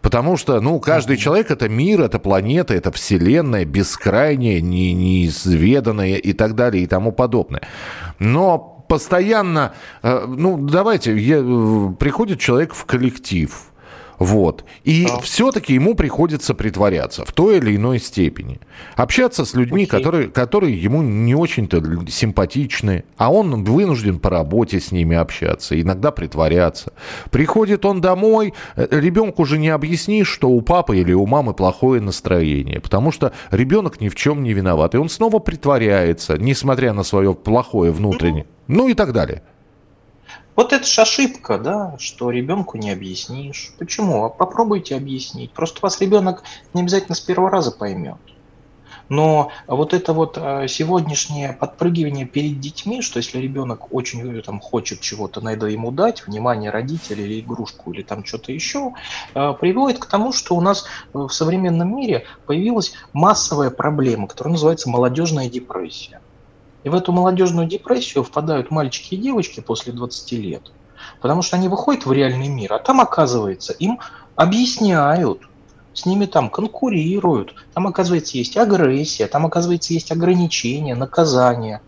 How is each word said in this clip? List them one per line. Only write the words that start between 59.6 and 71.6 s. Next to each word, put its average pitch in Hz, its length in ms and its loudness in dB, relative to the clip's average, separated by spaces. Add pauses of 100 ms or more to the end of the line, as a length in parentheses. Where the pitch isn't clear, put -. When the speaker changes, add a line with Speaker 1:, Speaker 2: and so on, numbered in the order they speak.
Speaker 2:
приводит 247 400 0
к - 60 -14
тому, 220 260 0
что - 240 -2
у 170 40 0
нас, 190 260 0 (280)
э, 139 40 -6
в 139 120 -6
современном 175 640 0
мире 226 300 -2 (220)
появилась 196 480 -2 (180)
массовая 151 580 2
проблема, 127 560 -2
которая - 280 -6
называется 156 360 0
молодежная 127 580 0
депрессия. 95 720 -10 (640)
И 143 60 -4
в 160 40 -2
эту 180 180 0
молодежную 180 540 2
депрессию 214 560 -2
впадают 151 480 -4
мальчики 151 440 -4
и 190 40 -6
девочки 233 420 -4
после 117 320 -6
двадцати 120 440 -10
лет, 98 340 -8 (500)
потому 165 220 0
что 180 140 -2
они 185 120 2